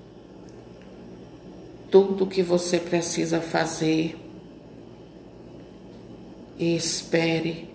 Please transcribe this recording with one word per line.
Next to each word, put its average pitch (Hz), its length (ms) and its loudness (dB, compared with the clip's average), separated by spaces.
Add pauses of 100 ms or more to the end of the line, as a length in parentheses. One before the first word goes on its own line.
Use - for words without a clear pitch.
(1900)
tudo 196 340 8
o - 20 4
que 190 160 2
você 175 360 4
precisa 165 600 2
fazer 160 760 2 (2500)
e 170 180 2
espere 165 1000 2